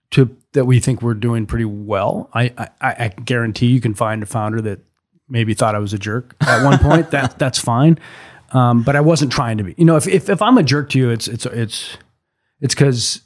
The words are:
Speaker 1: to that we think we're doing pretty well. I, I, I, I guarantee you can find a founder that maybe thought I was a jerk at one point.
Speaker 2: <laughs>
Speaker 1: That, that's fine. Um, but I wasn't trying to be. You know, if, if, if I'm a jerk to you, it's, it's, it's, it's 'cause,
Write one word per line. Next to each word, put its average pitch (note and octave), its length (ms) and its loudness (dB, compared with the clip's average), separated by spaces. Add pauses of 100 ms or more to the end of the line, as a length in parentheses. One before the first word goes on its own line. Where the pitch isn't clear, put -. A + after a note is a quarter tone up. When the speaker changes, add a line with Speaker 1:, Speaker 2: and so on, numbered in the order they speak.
(120)
Speaker 1:
to B2+ 220 2 (180)
that C3+ 120 2
we B2 160 4
think A#2+ 220 -2
we're A#2 120 -2
doing A2+ 320 -2
pretty A#2 200 -4
well. G#2 640 -4
I, A#2+ 240 0
I, - 120 -10 (120)
I, C3 100 -2 (140)
I A2 40 -4
guarantee A#2 580 -2
you B2+ 140 4
can A#2 140 -2
find A2 280 -4
a G2+ 40 -10
founder G#2+ 360 -4
that G#2 180 -8 (480)
maybe A#2 260 -2
thought A2 200 0
I G#2 40 -4
was G#2 140 -4
a G#2+ 60 -4
jerk G#2+ 420 -8
at B2 240 2
one C#3 140 4
point. D#3+ 320 4
Speaker 2:
<laughs> - 20 -4
Speaker 1:
That, C3+ 260 -2
that's C3 200 -2
fine. C#3+ 400 4 (540)
Um, A#2+ 300 4
but C#3 140 0
I C#3+ 40 2
wasn't D3+ 300 2
trying A#2 280 -2
to G#2+ 60 -4
be. F2+ 120 -10
You E3+ 80 4
know, E3 120 6
if, D3+ 120 0
if, F#3+ 220 0
if F#3+ 100 0
I'm A#3 160 2
a A3 60 4
jerk C#3+ 280 0
to C#3 80 0
you, B2 120 2
it's, A2+ 180 -4
it's, A2+ 180 -8
it's, - 520 -8 (600)
it's C3+ 140 -2
'cause, C3 520 0